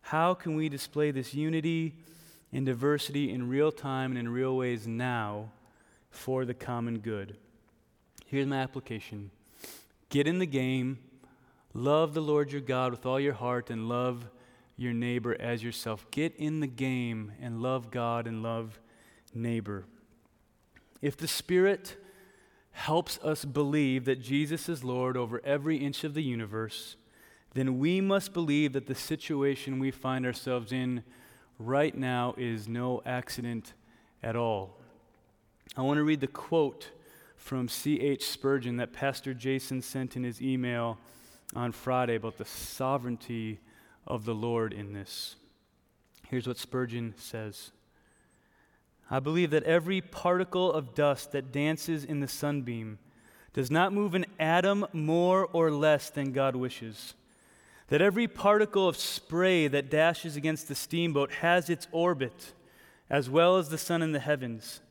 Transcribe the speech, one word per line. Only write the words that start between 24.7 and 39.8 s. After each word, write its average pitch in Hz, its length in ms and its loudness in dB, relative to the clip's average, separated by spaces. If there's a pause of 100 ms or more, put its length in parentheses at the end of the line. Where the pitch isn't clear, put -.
Lord 127 320 0
over 120 260 -2
every 143 360 2
inch 139 260 -2
of 151 80 -4
the 156 100 -2
universe, 110 720 -4 (580)
then 131 240 0
we 175 240 4
must 196 320 0
believe 147 400 2
that 135 120 -2
the 135 80 -4
situation 139 840 -2
we 135 120 0
find 131 360 -2
ourselves 123 460 -2
in 127 300 -2 (560)
right 135 380 2
now 127 400 0
is 113 320 -4
no 123 380 -2
accident 120 640 -6 (500)
at 117 140 -2
all. 104 420 -2 (960)
I 131 60 -6
want 139 160 2
to 151 80 2
read 151 160 2
the 135 60 0
quote - 640 -2 (480)
from 127 280 -4
C 147 320 0
H 139 300 0
Spurgeon 123 480 0
that 120 160 -4
Pastor 139 400 -4
Jason 131 480 -2